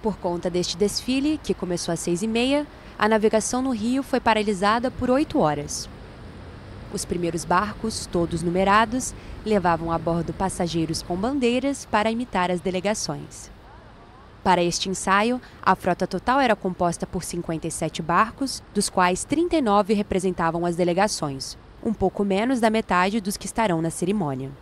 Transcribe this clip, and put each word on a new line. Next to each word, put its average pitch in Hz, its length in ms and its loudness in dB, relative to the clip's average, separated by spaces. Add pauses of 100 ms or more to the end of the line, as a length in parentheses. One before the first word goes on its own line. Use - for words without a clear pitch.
Por 208 140 -2
conta 175 320 -2
deste 175 260 -2
desfile, 269 640 0
que - 120 -2
começou 175 400 -2
às 165 80 -4
seis 170 200 0
e 220 60 -2
meia, 262 400 2 (320)
a 208 80 4
navegação 220 540 2
no 262 100 0
rio 240 320 0
foi 247 160 0
paralisada 214 720 2
por 247 180 -2
oito 277 300 2
horas. 147 480 0 (1040)
Os 202 100 -4
primeiros 170 400 -2
barcos, 208 680 -2
todos 170 320 0
numerados, 196 720 2 (320)
levavam 170 460 2
a 165 60 0
bordo 165 340 -2
passageiros 165 680 -2
com - 140 -4
bandeiras 254 760 0
para 214 180 2
imitar 226 400 -2
as 180 120 0
delegações. 180 920 -4 (920)
Para 175 220 4
este 175 240 -2
ensaio, 208 540 2 (200)
a - 140 4
frota 185 320 0
total 240 320 0
era 240 160 4
composta 180 500 -2
por 185 160 -6
cinquenta 170 460 -6
e 156 40 -4
sete - 300 -4
barcos, 202 640 0 (100)
dos 202 160 0
quais 185 360 2
trinta 339 320 2
e 311 40 4
nove 208 320 4
representavam 175 720 0
as 170 120 0
delegações, 170 800 0 (260)
um 226 100 0
pouco 196 300 0
menos 214 380 2
da 226 80 6
metade 202 500 2
dos 196 160 -4
que - 100 -10
estarão 185 360 0
na 165 80 0
cerimônia. 156 600 -2 (120)